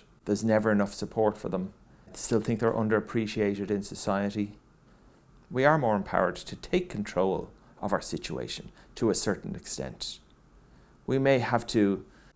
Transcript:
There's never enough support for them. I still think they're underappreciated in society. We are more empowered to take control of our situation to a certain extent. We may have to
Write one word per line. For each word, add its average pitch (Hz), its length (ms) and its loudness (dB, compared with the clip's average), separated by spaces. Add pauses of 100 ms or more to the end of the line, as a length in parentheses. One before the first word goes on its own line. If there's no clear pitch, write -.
(240)
There's 104 200 0
never 110 280 4
enough 101 220 2
support 104 440 0
for - 120 -8
them. 92 240 -4 (400)
I - 20 -14
still - 240 0
think 110 200 -2
they're 113 120 2
underappreciated 104 960 0
in 101 140 0
society. 101 720 -2 (960)
We 131 140 2
are 156 120 6
more 113 200 2
empowered 92 400 0
to - 180 -12
take - 340 -4
control 95 600 -2 (320)
of 98 100 -2
our 95 100 2
situation 65 720 -8 (240)
to 110 140 2
a 95 60 2
certain - 380 -2
extent. - 640 -10 (840)
We 131 140 0
may 135 200 6
have 117 280 0
to 101 380 4 (300)